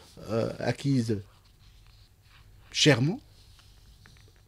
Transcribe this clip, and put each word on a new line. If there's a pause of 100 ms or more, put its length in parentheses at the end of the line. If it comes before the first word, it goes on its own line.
(320)
euh,
acquise (1500)
chèrement, (1300)